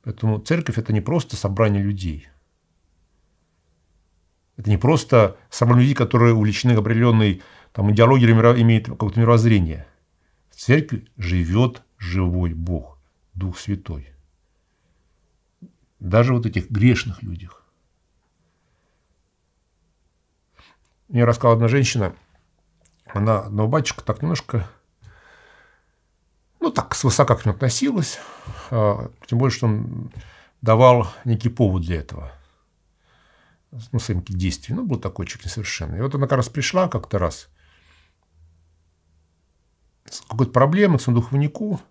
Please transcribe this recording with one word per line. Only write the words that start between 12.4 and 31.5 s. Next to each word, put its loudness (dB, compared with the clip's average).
Бог, -8
Дух -8
Святой. -10
Даже 2
вот -2
этих -4
грешных 2
людях. -14
Мне 2
рассказала 4
одна 2
женщина, 0
она 0
одного -4
батюшка -2
так -6
немножко, -4
ну, -2
так -4
свысока 2
к -12
нему 0
относилась, -2
а, 0
тем -2
более, 0
что -4
он -6
давал 4
некий -2
повод 0